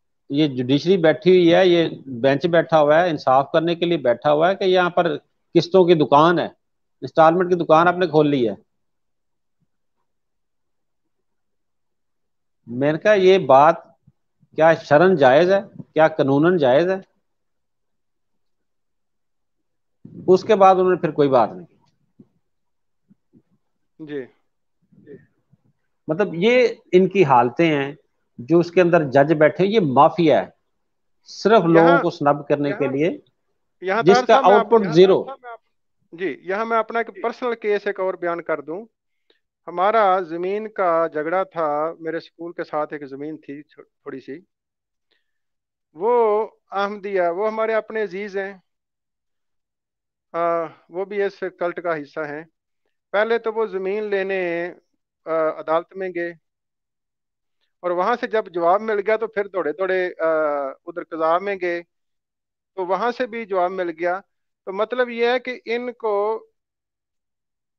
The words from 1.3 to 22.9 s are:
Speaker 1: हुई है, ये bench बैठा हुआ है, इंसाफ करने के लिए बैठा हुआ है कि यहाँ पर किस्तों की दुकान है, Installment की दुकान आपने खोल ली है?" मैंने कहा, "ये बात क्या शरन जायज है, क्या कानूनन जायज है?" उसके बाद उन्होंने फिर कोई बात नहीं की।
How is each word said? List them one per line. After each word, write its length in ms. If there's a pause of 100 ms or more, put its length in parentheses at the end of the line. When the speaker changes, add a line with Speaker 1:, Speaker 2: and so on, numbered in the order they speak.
Speaker 1:
हुई 200
है, 180
ये 400
bench 380
बैठा 320
हुआ 200
है, 120
इंसाफ 420
करने 220
के 120
लिए 120
बैठा 320
हुआ 180
है 60
कि 100
यहाँ 260
पर 260 (380)
किस्तों 300
की 100
दुकान 440
है, 80 (560)
Installment 480
की 60
दुकान 320
आपने 180
खोल 220
ली 160
है?" 120 (4000)
मैंने 300
कहा, 160
"ये 240
बात 580 (580)
क्या 200
शरन 420
जायज 340
है, 100 (160)
क्या 320
कानूनन 500
जायज 300
है?" 160 (3250)
उसके 260
बाद 220
उन्होंने 220
फिर 120
कोई 180
बात 240
नहीं 140
की। 100 (2250)